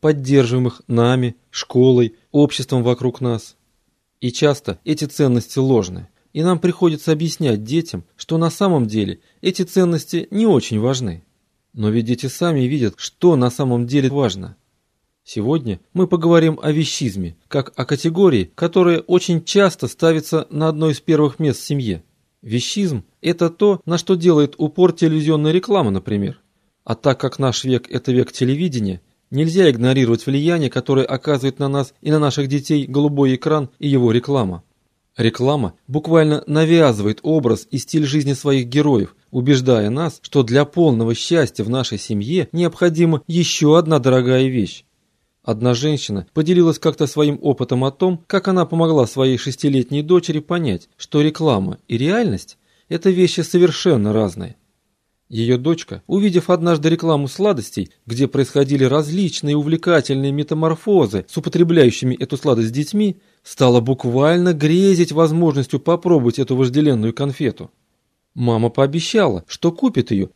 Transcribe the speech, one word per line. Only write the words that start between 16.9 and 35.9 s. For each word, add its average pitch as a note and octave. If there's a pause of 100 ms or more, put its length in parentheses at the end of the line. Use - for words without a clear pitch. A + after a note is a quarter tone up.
как C#3
о C3+
категории, D#3+
которая E3+
очень F3
часто F#3+
ставится D#3+
на D#3
одно D#3
из C#3
первых D3+
мест D3
в -
семье. A#2 (380)
Вещизм — B2 (180)
это E3+
то, G3
на E3+
что -
делает D#3+
упор F3
телевизионная D#3
реклама, F3+
например. G2 (440)
А A2
так C3+
как -
наш C3
век — B2+
это B2+
век A#2+
телевидения, B2+ (320)
нельзя D#3+
игнорировать B2
влияние, D3
которое C3+
оказывает C3+
на C#3
нас C#3 (100)
и D3+
на D#3
наших C#3+
детей C#3
голубой C#3
экран D3+ (100)
и D3
его B2
реклама. A#2 (540)
Реклама A#2+ (140)
буквально D#3